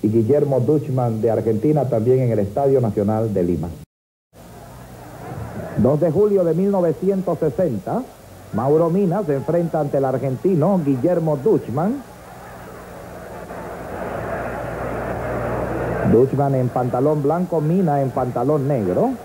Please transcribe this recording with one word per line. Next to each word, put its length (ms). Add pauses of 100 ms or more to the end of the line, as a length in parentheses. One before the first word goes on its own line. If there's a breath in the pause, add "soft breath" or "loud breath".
y 60
Guillermo 500
Dutschmann 600
de 120
Argentina, 580
también 300
en 120
el 60
Estadio 420
Nacional 540
de 80
Lima. 280 (2000)
Dos 220
de 120
julio 320
de 100
mil 160
novecientos 720
sesenta, 640 (500)
Mauro 380
Mina 320
se 100
enfrenta 460
ante 180
el 80
argentino 800
Guillermo 520
Dutschmann. 680 (4000)
Dutschmann 420
en 160
pantalón 540
blanco, 360
Mina 440
en 80
pantalón 560
negro. 420 (160)